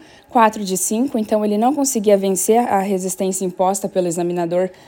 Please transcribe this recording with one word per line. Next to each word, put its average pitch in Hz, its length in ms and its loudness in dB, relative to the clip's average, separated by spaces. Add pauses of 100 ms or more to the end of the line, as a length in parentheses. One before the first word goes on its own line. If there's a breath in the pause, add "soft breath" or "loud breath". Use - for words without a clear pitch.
(280 loud breath)
quatro 220 340 2
de 190 140 -2
cinco, 233 420 -2
então 214 260 0
ele 208 140 0
não 247 160 2
conseguia 220 420 2
vencer 196 420 2
a 240 200 2
resistência 190 640 -2
imposta 190 440 -2
pelo 185 180 0
examinador 175 640 -2 (160 loud breath)